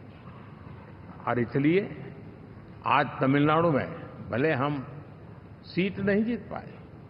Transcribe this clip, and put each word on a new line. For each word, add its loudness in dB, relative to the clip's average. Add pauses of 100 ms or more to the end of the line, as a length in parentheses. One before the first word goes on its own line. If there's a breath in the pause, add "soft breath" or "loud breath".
(1300)
और 4
इसलिए 2 (800)
आज 6 (140)
तमिलनाडु 6
में 2 (400)
भले 2
हम 0 (760)
सीट -2
नहीं 4
जीत 0
पाए, -10 (360)